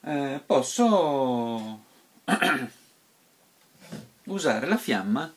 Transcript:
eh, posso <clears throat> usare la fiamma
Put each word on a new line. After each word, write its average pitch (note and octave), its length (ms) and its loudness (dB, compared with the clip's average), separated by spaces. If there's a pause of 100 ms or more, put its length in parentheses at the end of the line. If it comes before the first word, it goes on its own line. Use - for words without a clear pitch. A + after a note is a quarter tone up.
eh, C#3+ 420 -4
posso B2+ 1400 2 (440)
<clears throat> - 480 0 (1500)
usare C#3+ 420 0
la G#3 100 2
fiamma B2 600 -2